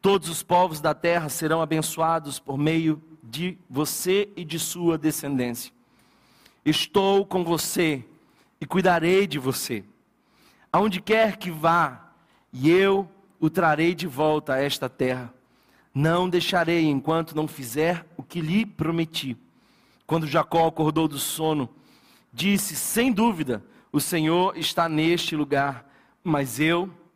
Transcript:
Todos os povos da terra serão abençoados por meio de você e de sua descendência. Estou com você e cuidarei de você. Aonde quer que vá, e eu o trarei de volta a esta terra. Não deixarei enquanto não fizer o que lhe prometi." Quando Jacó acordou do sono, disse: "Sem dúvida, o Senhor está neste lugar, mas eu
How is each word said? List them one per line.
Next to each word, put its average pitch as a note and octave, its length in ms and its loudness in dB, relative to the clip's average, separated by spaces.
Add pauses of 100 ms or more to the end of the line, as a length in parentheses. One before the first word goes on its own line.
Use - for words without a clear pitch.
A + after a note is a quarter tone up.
Todos F#3+ 280 2
os E3 120 -6
povos F3 400 2
da D3+ 140 2
terra E3+ 340 0
serão D#3+ 320 0
abençoados D#3+ 760 -2
por C#3 180 -8
meio D#3 460 0 (180)
de D#3 380 -8 (100)
você F3+ 680 -2
e F3 80 -10
de D#3+ 160 -6
sua E3+ 360 0
descendência. C#3+ 760 -4 (920)
Estou G3 640 2
com F#3 160 -2
você D#3+ 640 -2 (560)
e D#3 40 -8
cuidarei F3+ 640 2
de D3 140 -6
você. B2+ 440 -4 (880)
Aonde F#3 280 2
quer A3 360 2
que F3+ 140 -8
vá, D#3 600 0 (400)
e C3 180 2
eu G3 400 4 (300)
o D#3 100 2
trarei D#3+ 420 2
de E3+ 140 -6
volta D3 480 0
a C3+ 80 0
esta C#3 260 -4
terra. B2+ 460 -4 (580)
Não E3 360 2
deixarei E3+ 560 2
enquanto D#3 500 0
não D#3 140 -2
fizer D3+ 580 -4 (100)
o C3 60 -14
que - 180 -8
lhe F3+ 240 0
prometi." D#3+ 720 -4 (720)
Quando D#3 220 -2
Jacó E3 400 2
acordou D#3 400 0
do C#3+ 100 -6
sono, D3+ 500 -2 (640)
disse: E3 460 -2
"Sem B3 340 0
dúvida, E3+ 540 0 (260)
o D3 80 0
Senhor E3+ 580 0
está E3+ 300 -2
neste E3 480 0
lugar, C#3 560 -2 (320)
mas C#3 380 -2
eu E3+ 300 0 (260)